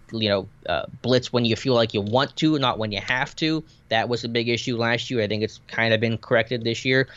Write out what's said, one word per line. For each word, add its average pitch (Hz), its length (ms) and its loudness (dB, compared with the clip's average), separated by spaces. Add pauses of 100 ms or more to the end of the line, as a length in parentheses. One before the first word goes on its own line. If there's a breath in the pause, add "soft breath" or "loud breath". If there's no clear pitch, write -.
(120)
you 110 160 0
know, 98 200 2 (200)
uh, 82 180 -2 (160)
blitz 123 300 2
when 120 120 2
you 113 120 2
feel 131 180 0
like 117 200 2
you 107 60 0
want 123 360 0
to, 156 240 2
not 120 180 0
when 107 140 -4
you 98 80 -4
have 127 360 -4
to. 156 280 -2 (240 soft breath)
That 113 200 2
was 117 140 -2
a 123 60 -6
big 117 200 0
issue 117 280 -2
last 117 340 0
year. 123 100 0
I 107 60 2
think 107 160 -2
it's - 240 -4
kind 113 260 0
of 110 80 4
been 113 160 0
corrected 117 460 0
this 117 220 -4
year. 131 320 2